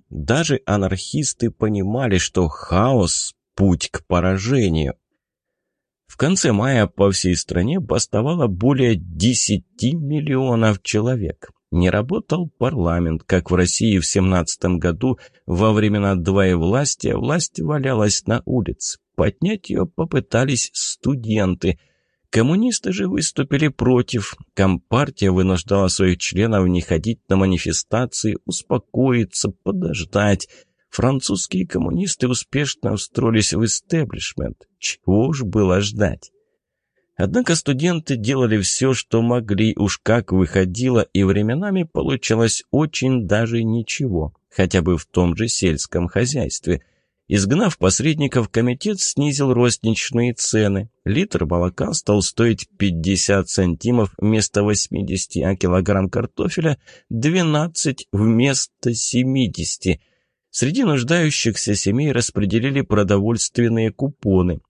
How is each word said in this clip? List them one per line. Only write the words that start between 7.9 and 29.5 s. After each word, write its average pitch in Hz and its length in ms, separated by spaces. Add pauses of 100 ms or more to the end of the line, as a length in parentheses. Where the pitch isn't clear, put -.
более 117 500
десяти 92 960
миллионов 135 880
человек. 110 680 (200)
Не 87 200
работал 160 680
парламент, 85 680
как 92 260
в 87 40
России 92 440
в 82 80
семнадцатом 90 720
году 87 400 (260)
во 101 280
времена 104 420
двоевластия 95 1000
власть 147 460
валялась 131 640
на 120 200
улице. 113 520 (180)
Поднять 190 520
ее 196 160
попытались 135 880
студенты. 107 1080 (520)
Коммунисты 185 640
же 196 140
выступили 151 600
против. 120 640 (200)
Компартия 101 760
вынуждала 92 580
своих 90 300
членов 101 500
не 90 120
ходить 90 480
на 95 80
манифестации, 95 1080
успокоиться, 120 1040